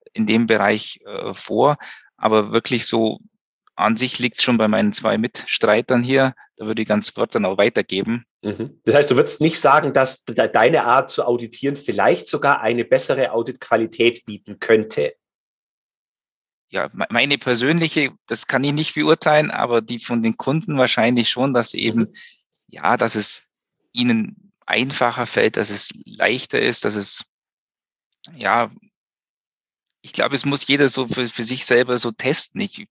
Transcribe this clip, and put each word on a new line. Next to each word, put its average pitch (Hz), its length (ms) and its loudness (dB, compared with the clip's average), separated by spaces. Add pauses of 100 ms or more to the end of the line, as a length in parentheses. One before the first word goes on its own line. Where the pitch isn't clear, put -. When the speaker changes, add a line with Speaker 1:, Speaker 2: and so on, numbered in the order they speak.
(120)
Speaker 1:
in 110 140 -2
dem 113 200 2
Bereich, 107 600 0
äh, 104 260 -8
vor, 123 460 0 (380)
aber 107 360 2
wirklich 117 340 0
so 113 340 0 (560)
an 110 200 0
sich 123 220 -2
liegt's 120 240 -4
schon 120 160 2
bei 110 100 2
meinen 104 240 2
zwei 107 260 -2
Mitstreitern 117 840 0
hier. 131 320 2 (220)
Da 107 100 -12
würde 110 160 -4
ich 107 60 -4
ganz 104 280 0
Wort - 180 -2
dann 104 100 0
auch 95 140 -2
weitergeben. 110 680 -2 (180)
Speaker 2:
Mhm. 107 420 -8
Das 113 100 4
heißt, 147 160 4
du 123 60 2
würdest - 240 0
nicht 160 200 2
sagen, 143 320 4
dass 131 320 0
de-, 117 280 0
deine 117 320 4
Art 131 260 2
zu 127 140 -2
auditieren 123 520 -4
vielleicht 113 520 0
sogar 143 320 0
eine 117 240 0
bessere 131 480 0
Auditqualität 117 920 0
bieten 104 340 -16
könnte? 107 540 2 (1600)
Speaker 1:
Ja, 90 220 -4
me-, 95 180 -4
meine 131 280 0
persönliche, 139 720 0 (140)
das - 200 -6
kann 131 180 0
ich 143 80 0
nicht 156 220 -4
beurteilen, 151 560 2
aber 120 300 0
die 113 180 -6
von 117 240 -2
den 113 140 0
Kunden 151 420 -2
wahrscheinlich 123 520 2
schon, 131 240 0
dass 120 200 0
eben, 113 260 0
Speaker 2:
Mhm. - 140 -2 (540)
Speaker 1:
ja, 87 280 -2
dass 113 180 0
es - 300 -2 (480)
ihnen 120 600 -2 (140)
einfacher 120 600 -2
fällt, 110 300 0
dass 104 140 -2
es - 220 -2 (120)
leichter 120 560 -4
ist, 120 240 0
dass 107 120 -2
es, - 280 -2 (1080)
ja, 110 360 0 (1300)
ich - 100 -20
glaube, 110 220 0
es 131 100 -2
muss 143 220 -2
jeder 139 220 4
so 131 200 -2
für, 123 180 -4
für 113 180 -8
sich 127 200 -4
selber 123 340 2
so 120 120 -2
testen. - 500 -2
Ich - 300 -8